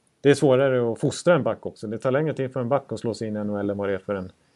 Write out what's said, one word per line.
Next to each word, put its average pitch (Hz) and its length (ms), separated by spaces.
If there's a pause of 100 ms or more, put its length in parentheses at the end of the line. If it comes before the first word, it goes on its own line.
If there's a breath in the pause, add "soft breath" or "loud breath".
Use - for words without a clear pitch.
(220)
Det 143 80
är 143 40
svårare 127 580
att 113 80
fostra 170 360
en 135 80
back 110 220
också. 98 220
Det 107 100
tar 127 140
längre 147 220
tid 127 200
för 135 60
en 117 100
back 135 220
att 107 80
slå 117 140
sig 110 140
in 107 80
i 104 40
N 104 100
H 104 80
L 101 120
än 101 80
vad 101 120
det 98 40
är 92 40
för 101 180
en 92 160 (240)